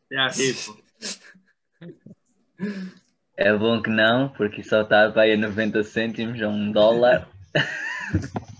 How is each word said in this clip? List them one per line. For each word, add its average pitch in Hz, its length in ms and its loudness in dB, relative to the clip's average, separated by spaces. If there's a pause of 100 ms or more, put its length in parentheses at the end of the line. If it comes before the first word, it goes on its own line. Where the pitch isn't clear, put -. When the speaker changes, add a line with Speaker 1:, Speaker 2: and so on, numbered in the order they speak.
Speaker 1:
Até 135 120 -10
à 131 100 0
Ripple. 120 560 -4 (2500)
Speaker 2:
É 104 200 2
bom 110 260 0
que 113 80 -4
não, 113 400 2
porque 104 340 -4
só 107 200 2
tá 107 280 4 (100)
aí 110 120 6
a 104 40 2
noventa 107 460 0
cêntimos 113 580 -4
a 107 60 -2
um 104 240 -2
dólar. 117 560 4 (260)
<laughs> - 1080 -6